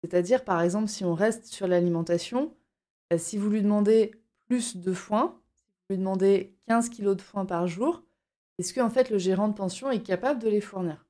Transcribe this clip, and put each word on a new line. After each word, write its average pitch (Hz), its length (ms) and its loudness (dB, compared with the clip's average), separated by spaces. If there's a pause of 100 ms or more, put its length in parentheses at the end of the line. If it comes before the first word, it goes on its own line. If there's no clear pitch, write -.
C'est-à-dire, 180 400 2
par 175 180 0
exemple, 196 260 0
si 208 180 -6
on 175 80 0
reste 214 320 0
sur - 220 -6
l'alimentation, 175 880 0 (580)
euh, 170 40 2
si 165 200 -6
vous 202 120 -2
lui 214 120 0
demandez 208 500 4 (360)
plus 233 300 -2
de 180 140 -4
foin, 214 480 -2 (160)
si - 120 -20
vous - 280 -8
lui - 40 -4
demandez 190 580 2 (100)
quinze 233 220 2
kilos 196 260 -2
de 185 60 -10
foin 196 240 -8
par 180 220 -2
jour, 233 360 -2 (540)
est-ce 180 160 -8
que, 254 80 -2
en 233 80 2
fait, 254 220 2
le 202 80 0
gérant 190 280 2
de 208 60 0
pension 202 380 -4
est 233 120 -2
capable 233 380 -2
de 220 80 0
les 208 120 2
fournir ? 180 480 -8